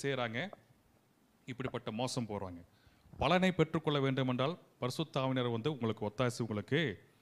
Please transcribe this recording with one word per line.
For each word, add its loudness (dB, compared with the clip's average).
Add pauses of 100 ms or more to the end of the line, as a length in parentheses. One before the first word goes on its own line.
செய்றாங்க? -2 (920)
இப்படிப்பட்ட -6
மோசம் -2
போறாங்க. -8 (520)
பலனை 4
பெற்றுக்கொள்ள 2
வேண்டுமென்றால் 2 (200)
பரிசுத்த -2
ஆவியானவர் 2
வந்து 0
உங்களுக்கு -2
ஒத்தாசை 0
உங்களுக்கு -2 (180)